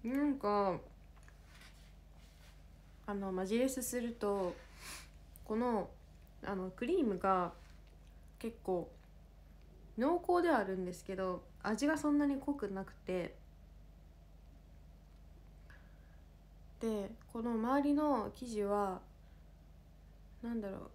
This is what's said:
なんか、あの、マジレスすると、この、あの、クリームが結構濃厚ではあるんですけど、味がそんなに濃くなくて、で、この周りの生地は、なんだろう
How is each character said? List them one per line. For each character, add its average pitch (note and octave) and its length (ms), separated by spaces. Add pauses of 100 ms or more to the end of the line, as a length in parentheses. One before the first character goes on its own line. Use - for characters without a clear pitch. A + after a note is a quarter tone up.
な C4+ 180
ん C#4 160
か、 G3+ 400 (2250)
あ G#3 80
の、 G3 180
マ F#3 140
ジ G#3+ 120
レ B3+ 100
ス C4 140
す A#3+ 160
る A#3 140
と、 G3+ 420 (920)
こ G#3+ 100
の、 A#3 320 (560)
あ G3+ 100
の、 F#3 160
ク F#3 140
リ E4+ 160
ー C#4+ 40
ム G3 140
が F#3 360 (840)
結 A3+ 240
構 F3+ 300 (1040)
濃 D#4 260
厚 F4 200
で E4+ 80
は C4+ 80
あ G#3 60
る F#3+ 120
ん F#3 80
で F3+ 80
す - 120
け F#3+ 120
ど、 F#3 260 (200)
味 A3+ 240
が D#4 100
そ D4+ 140
ん D4 80
な D4 80
に C#4 120
濃 C#4+ 160
く G#3+ 140
な F#3+ 160
く - 80
て、 F#3 420 (3500)
で、 G#3+ 300 (220)
こ A#3 80
の A#3 120
周 A#3+ 300
り D4 120
の C#4+ 400
生 B3 120
地 G#3+ 160
は、 G3+ 380 (1400)
な A#3 100
ん A#3 80
だ G3 100
ろ G3 60
う - 180